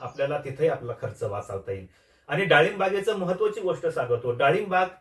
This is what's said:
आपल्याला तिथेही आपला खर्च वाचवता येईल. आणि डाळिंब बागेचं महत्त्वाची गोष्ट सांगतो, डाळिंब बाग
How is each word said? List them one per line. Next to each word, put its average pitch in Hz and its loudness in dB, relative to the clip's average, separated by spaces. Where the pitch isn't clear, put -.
आपल्याला 139 -4
तिथेही 147 0
आपला 120 -6
खर्च 110 -8
वाचवता 101 -6
येईल. 98 -8
आणि 151 0
डाळिंब 170 6
बागेचं 196 0
महत्त्वाची 196 -2
गोष्ट 180 -2
सांगतो, 123 0
डाळिंब 139 2
बाग 185 2